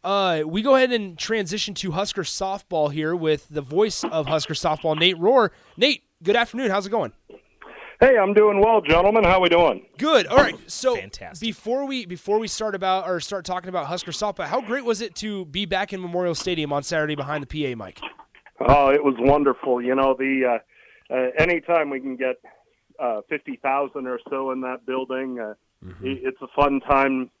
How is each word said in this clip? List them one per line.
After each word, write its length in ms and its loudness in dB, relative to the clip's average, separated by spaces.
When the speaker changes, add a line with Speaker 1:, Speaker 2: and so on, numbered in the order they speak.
Speaker 1:
Uh, 420 0
we 180 -2
go 120 6
ahead 160 4
and 260 -4
transition 580 -6
to 180 -6
Husker 320 -4
softball 680 -4
here 220 -2
with 340 -2
the 140 -6
voice 400 0
of 240 -2
Husker 280 -2
softball, 440 -2
Nate 180 4
Rohr. 340 4
Nate, 260 0
good 100 2
afternoon. 380 0
How's 160 -2
it 20 -10
going? 220 -2
Speaker 2:
Hey, 180 6
I'm 160 2
doing 260 6
well, 200 6
gentlemen. 420 4
How 180 6
we 80 4
doing? 380 4
Speaker 1:
Good. 280 4
All 100 2
right. 200 4
So 300 -2
Speaker 3:
Fantastic. 440 -14
Speaker 1:
before 460 -4
we, 180 -8
before 360 -4
we 80 -6
start 260 -6
about, 340 -2
or 120 -2
start 260 -8
talking 220 -8
about 180 -4
Husker 240 -8
softball, 360 -4
how 140 -2
great 240 -6
was 160 -2
it 160 -10
to 300 -8
be 180 -6
back 280 -4
in 100 -8
Memorial 320 -2
Stadium 380 -4
on 100 -2
Saturday 320 -2
behind 260 -6
the 60 -10
P 240 -6
A 60 -8
mic? 240 -16
Speaker 2:
Oh, 300 6
it 120 4
was 140 2
wonderful. 640 2
You 140 0
know, 240 2
the, 420 0
uh, 40 -6
uh, 240 0
anytime 500 2
we 120 -6
can 160 -8
get, 200 -2
uh, 300 -4
fifty 340 -8
thousand 460 -2
or 100 -6
so 220 -4
in 120 -6
that 220 -8
building, 540 -6
uh, 160 -10
Speaker 1:
Mm-hmm. 220 -16
Speaker 2:
i-, 200 -6
it's 180 -6
a 140 -14
fun 240 2
time 500 0